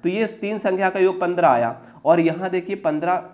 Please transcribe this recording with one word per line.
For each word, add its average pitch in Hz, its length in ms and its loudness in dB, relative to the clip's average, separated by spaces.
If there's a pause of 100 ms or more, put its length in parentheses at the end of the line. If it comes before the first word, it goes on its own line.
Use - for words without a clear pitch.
तो 165 60 -2
ये 208 180 -2 (100)
तीन 208 220 -6
संख्या 190 320 0
का 190 100 -4
योग 185 200 2
पन्द्रह 175 280 2
आया 120 280 2 (280)
और 170 160 6
यहाँ 170 300 0
देखिए 185 280 -4
पन्द्रह 170 560 -2